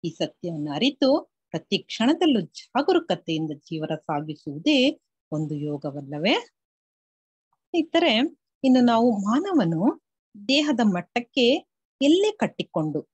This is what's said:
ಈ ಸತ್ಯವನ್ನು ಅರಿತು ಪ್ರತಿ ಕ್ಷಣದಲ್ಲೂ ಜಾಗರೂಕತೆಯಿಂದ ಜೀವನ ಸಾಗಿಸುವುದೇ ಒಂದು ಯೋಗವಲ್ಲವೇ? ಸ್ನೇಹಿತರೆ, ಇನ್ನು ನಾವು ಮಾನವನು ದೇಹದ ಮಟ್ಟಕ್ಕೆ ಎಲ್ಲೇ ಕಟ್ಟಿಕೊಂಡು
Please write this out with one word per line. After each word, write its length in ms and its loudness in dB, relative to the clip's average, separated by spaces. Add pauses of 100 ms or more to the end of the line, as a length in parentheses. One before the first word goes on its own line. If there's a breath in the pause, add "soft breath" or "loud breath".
ಈ 60 -4
ಸತ್ಯವನ್ನು 600 -8
ಅರಿತು 600 0 (180)
ಪ್ರತಿ 280 -6
ಕ್ಷಣದಲ್ಲೂ 640 0
ಜಾಗರೂಕತೆಯಿಂದ 1080 -2
ಜೀವನ 440 -8
ಸಾಗಿಸುವುದೇ 1040 -2 (320)
ಒಂದು 240 -4
ಯೋಗವಲ್ಲವೇ? 760 -4
ಸ್ನೇಹಿತರೆ, 2000 -4 (240)
ಇನ್ನು 180 6
ನಾವು 300 4
ಮಾನವನು 880 0 (460)
ದೇಹದ 360 2
ಮಟ್ಟಕ್ಕೆ 840 0 (360)
ಎಲ್ಲೇ 300 4
ಕಟ್ಟಿಕೊಂಡು 840 -4